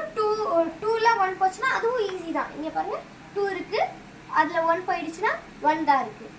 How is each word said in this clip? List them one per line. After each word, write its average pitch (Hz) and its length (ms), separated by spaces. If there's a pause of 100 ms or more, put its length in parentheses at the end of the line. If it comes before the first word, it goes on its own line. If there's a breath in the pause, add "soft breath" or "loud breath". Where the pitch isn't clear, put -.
(140)
டூ, 440 120 (560)
டூல 453 240 (160)
ஒன் 381 180
போச்சுன்னா 415 360
அதுவும் 453 320
ஈஸி 330 240
தான். 277 240
இங்க 311 140
பாருங்க, 381 280 (360)
டூ 403 80 (120)
இருக்கு, 370 260 (580)
அதுல 330 320
ஒன் 370 180
போயிடுச்சுன்னா 359 440 (360)
ஒன் 311 200
தான் 269 160
இருக்கு. 226 220 (120)